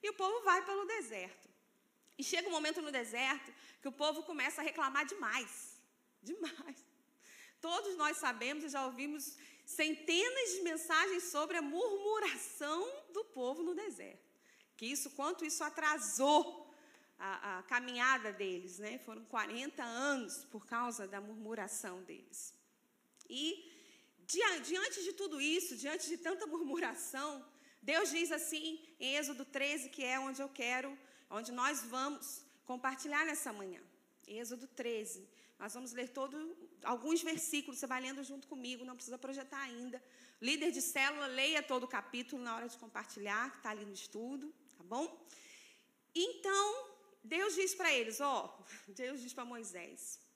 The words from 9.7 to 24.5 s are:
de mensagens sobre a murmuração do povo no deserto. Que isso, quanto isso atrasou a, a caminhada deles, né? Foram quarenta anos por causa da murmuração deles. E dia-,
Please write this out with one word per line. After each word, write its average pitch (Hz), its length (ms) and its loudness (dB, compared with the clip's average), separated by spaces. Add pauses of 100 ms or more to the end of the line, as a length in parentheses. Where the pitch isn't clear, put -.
de 381 80 0
mensagens 339 640 4
sobre 330 340 0
a 330 40 2
murmuração 381 1300 0 (200)
do 403 160 -4
povo 262 360 -2
no 339 140 0
deserto. 339 500 -8 (520)
Que 226 80 -8
isso, 277 260 -2
quanto 330 320 -2
isso 302 180 -2
atrasou 302 1120 4 (460)
a, 190 400 -2
a 196 40 -8
caminhada 247 680 4
deles, 185 480 -2
né? 214 200 -6
Foram 226 260 -12
quarenta 247 580 -2
anos 240 640 0
por 214 200 -12
causa 233 400 0
da 196 140 -6
murmuração 208 840 -4
deles. - 500 -12 (760)
E 302 400 -4 (560)
dia-, 370 340 4